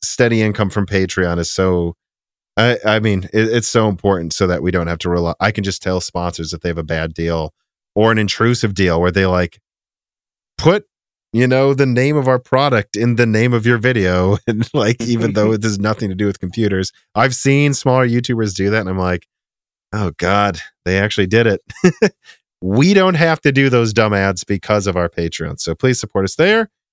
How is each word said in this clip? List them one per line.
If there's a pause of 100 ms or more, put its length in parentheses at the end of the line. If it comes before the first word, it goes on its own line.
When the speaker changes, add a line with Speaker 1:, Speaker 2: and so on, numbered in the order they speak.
Speaker 1:
steady
income
from
Patreon
is
so, (640)
I,
I
mean, (100)
it,
it's
so
important
so
that
we
don't
have
to
rely,
I
can
just
tell
sponsors
if
they
have
a
bad
deal (420)
or
an
intrusive
deal
where
they,
like, (1000)
put, (480)
you
know,
the
name
of
our
product
in
the
name
of
your
video.
<laughs>
And,
like,
even
though
Speaker 2:
<laughs>
Speaker 1:
it
has
nothing
to
do
with
computers, (240)
I've
seen
smaller
YouTubers
do
that.
And
I'm
like, (680)
"Oh
God, (260)
they
actually
did
it." (400)
<laughs> (480)
We
don't
have
to
do
those
dumb
ads
because
of
our
Patreon.
So
please
support
us
there. (240)